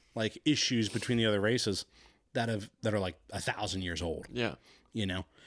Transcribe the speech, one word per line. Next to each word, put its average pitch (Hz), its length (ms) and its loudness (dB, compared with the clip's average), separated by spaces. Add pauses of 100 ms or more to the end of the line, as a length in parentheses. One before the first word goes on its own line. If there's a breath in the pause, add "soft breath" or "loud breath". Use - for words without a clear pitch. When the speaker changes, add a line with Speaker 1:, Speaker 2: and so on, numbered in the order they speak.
(160)
Speaker 1:
like, 110 300 0
issues 120 440 4
between 117 280 0
the 113 80 4
other 104 160 4
races 104 440 2 (480 soft breath)
that 117 140 0
have, 107 220 -2 (140)
that 110 100 2
are, 107 60 2
like, 92 160 -2 (160)
a 92 100 -6
thousand 95 400 -4
years 87 200 -4
old. 82 300 -4
Speaker 2:
Yeah. 113 240 -2 (380 soft breath)
Speaker 1:
You 107 140 -2
know? 92 180 -4 (220 loud breath)